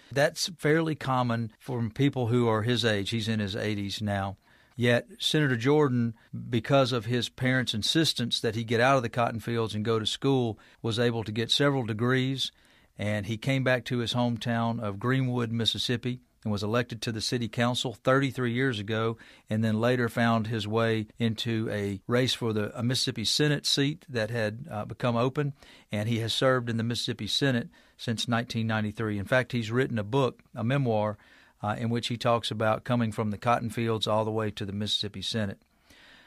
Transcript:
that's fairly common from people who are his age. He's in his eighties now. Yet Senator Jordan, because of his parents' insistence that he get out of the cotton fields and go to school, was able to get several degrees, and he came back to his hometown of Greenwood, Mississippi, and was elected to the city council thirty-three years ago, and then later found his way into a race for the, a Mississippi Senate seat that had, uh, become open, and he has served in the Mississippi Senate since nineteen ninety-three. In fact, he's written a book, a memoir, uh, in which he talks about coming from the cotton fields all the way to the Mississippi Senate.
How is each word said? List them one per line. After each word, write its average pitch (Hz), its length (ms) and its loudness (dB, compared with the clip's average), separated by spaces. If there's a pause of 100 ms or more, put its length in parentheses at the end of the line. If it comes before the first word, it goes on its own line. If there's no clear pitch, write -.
(120)
that's 147 440 0
fairly 156 380 2
common 120 640 0
from 117 320 -4
people 131 360 0
who 120 200 4
are 110 140 4
his 120 240 2
age. 101 240 0
He's 110 180 -2
in 113 140 0
his 98 120 -4
eighties 104 480 -4
now. 98 360 -2 (420)
Yet 120 280 2 (100)
Senator 147 380 2
Jordan, 123 580 2 (380)
because 127 400 2
of 117 140 -2
his 120 240 -2
parents' 127 440 0
insistence 120 680 0
that 113 120 0
he 117 100 -4
get 113 160 2
out 135 160 6
of 131 60 2
the 117 80 -4
cotton 117 300 0
fields 113 340 -2
and 107 100 -2
go 113 140 2
to 107 80 -2
school, 127 540 0 (240)
was 113 160 0
able 117 240 2
to 110 80 -6
get 117 180 -2
several 139 340 4
degrees, 127 680 0 (440)
and 104 300 -2
he 113 120 -4
came 135 260 0
back 127 220 2
to 127 120 -2
his 117 160 -2
hometown 120 640 0
of 104 200 -4
Greenwood, 123 520 0
Mississippi, 117 680 -2 (240)
and 110 80 -2
was 101 100 -2
elected 117 400 -2
to 120 100 -4
the 110 100 -4
city 117 260 -2
council 120 480 -2
thirty-three 131 580 2
years 127 240 0
ago, 110 400 -2 (320)
and 110 140 2
then 110 180 2
later 123 280 2
found 113 360 2
his 110 220 -2
way 113 400 0 (100)
into 113 540 -2
a 101 340 -2
race 120 300 2
for 113 180 -2
the, 104 240 -2
a 117 60 -4
Mississippi 120 420 -2
Senate 147 400 2
seat 143 420 0
that 113 220 -2
had, 117 400 -2
uh, 107 160 -6
become 117 320 -2
open, 135 360 0 (380)
and 104 160 -2
he 113 120 0
has 113 140 -2
served 127 360 2
in 113 80 -2
the 113 60 0
Mississippi 117 420 -4
Senate 123 440 0 (280)
since - 300 -4
nineteen 117 400 0
ninety-three. 107 500 -2
In 98 80 -4
fact, 127 280 2
he's 113 180 -2
written 123 260 0
a 104 60 -2
book, 123 400 0 (100)
a 120 100 -6
memoir, 113 540 0 (420)
uh, 107 200 -2
in 117 100 -2
which 117 200 -2
he 120 80 -4
talks 117 340 2
about 110 320 0
coming 120 280 0
from 107 200 -2
the 98 60 -4
cotton 120 340 0
fields 113 340 -2
all 110 180 2
the 107 60 -2
way 107 220 -2
to - 120 -10
the 98 80 -6
Mississippi 101 520 -4
Senate. 104 360 -4 (680)